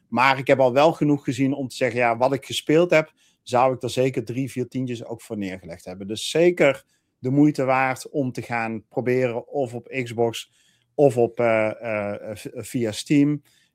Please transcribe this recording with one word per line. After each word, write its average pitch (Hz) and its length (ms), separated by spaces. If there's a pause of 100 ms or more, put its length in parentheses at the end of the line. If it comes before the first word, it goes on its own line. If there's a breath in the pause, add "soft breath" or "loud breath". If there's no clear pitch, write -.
Maar 131 300
ik 131 80
heb 135 140
al 127 120
wel 147 200
genoeg 147 320
gezien 135 280
om 139 160
te - 80
zeggen, 120 240
ja, 117 160
wat 127 160
ik 135 140
gespeeld 160 440
heb, 160 220 (300)
zou 123 320
ik - 80
er 120 80
zeker 127 340
drie, 123 260
vier 123 180
tientjes 123 360
ook 117 180
voor 110 160
neergelegd 92 460
hebben. 95 220
Dus 107 240
zeker 170 540 (340)
de 127 120
moeite 147 340
waard 131 460
om 131 220
te 120 100
gaan 113 460
proberen, 123 600
of 131 260
op 123 280
Xbox 117 500 (420)
of 143 220
op, 117 240
eh, 110 300 (600)
eh, 104 60
v-, - 160
via 117 400
Steam. 147 500 (320)